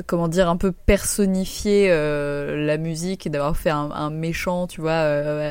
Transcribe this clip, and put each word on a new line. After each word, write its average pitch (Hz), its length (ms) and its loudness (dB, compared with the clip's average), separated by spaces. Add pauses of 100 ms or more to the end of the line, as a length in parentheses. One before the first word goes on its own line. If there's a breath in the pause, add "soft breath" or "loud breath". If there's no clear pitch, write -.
comment 170 220 0
dire, 170 220 2
un 175 60 2
peu 185 160 0
personnifié, 196 1160 2
euh, 147 760 0
la 151 100 2
musique 165 500 -4
et 160 40 -4
d'avoir 147 260 0
fait - 140 0
un, 147 220 -2
un 151 180 -4
méchant, 170 560 -2
tu - 140 -10
vois, 160 100 -2
euh, 151 460 0 (140)